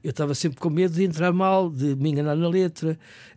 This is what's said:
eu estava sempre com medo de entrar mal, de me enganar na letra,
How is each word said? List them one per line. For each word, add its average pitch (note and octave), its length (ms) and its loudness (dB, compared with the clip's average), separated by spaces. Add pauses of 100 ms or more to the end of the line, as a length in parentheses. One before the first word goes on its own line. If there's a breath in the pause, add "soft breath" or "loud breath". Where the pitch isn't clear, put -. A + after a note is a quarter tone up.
eu D#3 60 -2
estava C#3+ 240 -2
sempre D3 260 -4
com E3+ 80 -2
medo E3+ 260 2
de F#3 100 2
entrar F3 280 0
mal, F#3+ 380 2
de C#3 260 -2
me D3 140 0
enganar D3 260 0
na E3+ 120 0
letra, E3+ 500 -2 (380 loud breath)